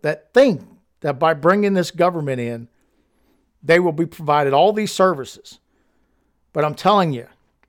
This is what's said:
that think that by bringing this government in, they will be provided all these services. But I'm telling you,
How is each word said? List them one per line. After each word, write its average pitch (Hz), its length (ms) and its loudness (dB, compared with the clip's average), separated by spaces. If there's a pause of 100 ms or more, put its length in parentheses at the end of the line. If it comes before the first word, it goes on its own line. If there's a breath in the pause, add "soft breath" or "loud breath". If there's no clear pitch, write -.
that - 320 -6
think 240 260 4 (380)
that 143 180 -6
by 160 160 2
bringing 196 400 0
this 180 160 0
government 160 500 -2
in, 120 280 -8 (960)
they 165 160 4
will 175 120 0
be 160 140 -4
provided 147 480 -2
all 170 180 4
these 208 200 -4
services. - 680 -4 (920)
But 151 100 -2
I'm 151 120 -4
telling 185 360 2
you, 120 160 -8 (420)